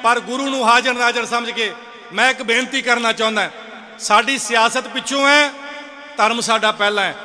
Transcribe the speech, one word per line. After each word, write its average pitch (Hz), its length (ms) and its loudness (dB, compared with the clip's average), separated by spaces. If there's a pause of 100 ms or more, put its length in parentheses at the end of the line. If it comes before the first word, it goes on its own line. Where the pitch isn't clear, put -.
ਪਰ 240 160 2
ਗੁਰੂ 254 300 -4
ਨੂੰ 262 200 0
ਹਾਜ਼ਰ 247 240 4
ਨਾਜ਼ਰ 240 320 0
ਸਮਝ 233 260 -2
ਕੇ 220 220 -4 (400)
ਮੈਂ 226 160 4
ਇੱਕ 262 140 -4
ਬੇਨਤੀ 247 380 0
ਕਰਨਾ 233 300 0
ਚਾਹੁੰਦਾ, 220 380 0 (500)
ਸਾਡੀ 233 380 2
ਸਿਆਸਤ 233 500 0
ਪਿੱਛੋਂ 269 400 -2
ਹੈ, 285 240 6 (680)
ਧਰਮ 233 240 2
ਸਾਡਾ 214 300 2
ਪਹਿਲਾਂ 208 320 0
ਹੈ। 165 220 -2